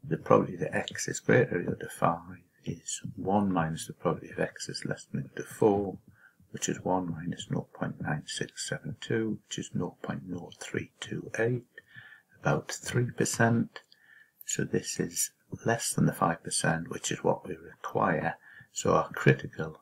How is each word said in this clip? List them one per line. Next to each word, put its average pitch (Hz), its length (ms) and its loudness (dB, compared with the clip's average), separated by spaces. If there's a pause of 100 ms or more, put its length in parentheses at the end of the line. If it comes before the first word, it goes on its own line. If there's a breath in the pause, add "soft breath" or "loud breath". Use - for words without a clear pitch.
The 80 100 0
probability - 400 4
that - 180 -4
X - 320 -4
is - 120 -4
greater - 380 4
or 87 40 0
equal 87 160 -2
to - 120 -8
five 85 480 0 (260)
is - 380 -8 (140)
one 98 360 2
minus 82 360 0
the - 60 -10
probability - 400 -2
of - 60 -8
X - 300 -4
is - 160 -8
less - 200 -6
than - 160 -4
or - 40 -6
equal - 120 -14
to - 60 -6
four, 101 540 2 (540 soft breath)
which - 180 -6
is - 140 -4
one 90 280 0
minus 82 380 -6
nought - 240 -4
point - 280 -6
nine 76 260 -2
six - 420 -6
seven - 320 -6
two, 113 460 0
which - 100 -8
is - 160 -8
nought 92 300 -4
point - 260 -6
nought 90 300 -8
three - 400 -6
two - 400 -8
eight, 120 260 2 (720 loud breath)
about - 320 0
three - 380 0
percent. - 720 4 (640 soft breath)
So - 180 -2
this - 360 -2
is - 320 -2 (340)
less 113 260 2
than - 140 4
the - 80 4
five 85 300 2
percent, - 460 0
which - 220 -4
is - 120 -6
what - 240 2
we - 80 -6
require. 82 800 0 (360 loud breath)
So - 220 2
our 80 160 4
critical - 720 2